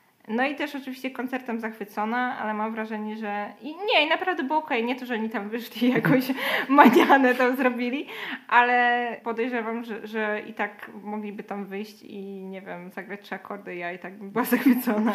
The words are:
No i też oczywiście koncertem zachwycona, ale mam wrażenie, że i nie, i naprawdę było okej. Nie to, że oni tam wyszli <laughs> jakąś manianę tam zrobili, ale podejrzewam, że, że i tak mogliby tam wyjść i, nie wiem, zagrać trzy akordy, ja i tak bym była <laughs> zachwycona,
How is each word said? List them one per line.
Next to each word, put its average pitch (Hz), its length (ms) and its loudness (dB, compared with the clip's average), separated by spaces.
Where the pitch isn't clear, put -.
No 233 200 0
i 294 80 -4
też 294 200 -6
oczywiście 262 360 -8
koncertem 254 480 -6
zachwycona, 226 800 -4
ale 214 140 -4
mam 214 200 -4
wrażenie, 220 440 -6
że 208 440 -6
i 226 60 -12
nie, 311 120 4
i 311 40 -4
naprawdę 339 340 0
było 311 160 0
okej. 262 260 -2
Nie 247 100 -2
to, 254 100 -12
że 247 80 -6
oni 220 160 -2
tam 208 200 -6
wyszli 240 400 0
<laughs> 247 40 2
jakąś 262 300 4
manianę 269 680 8
tam 247 200 2
zrobili, 247 520 0
ale 240 600 4
podejrzewam, 233 600 -4
że, 220 240 -10
że 214 400 -2
i 220 60 -12
tak 214 360 -6
mogliby 208 400 -8
tam 202 220 -8
wyjść 202 380 -10
i, 202 200 -14
nie 190 160 -12
wiem, 180 300 -12
zagrać 202 300 -12
trzy 190 140 -12
akordy, 196 400 -12
ja 175 180 -8
i 180 60 -12
tak 185 180 -14
bym 196 140 -14
była 226 180 0
<laughs> 247 60 4
zachwycona, 233 600 4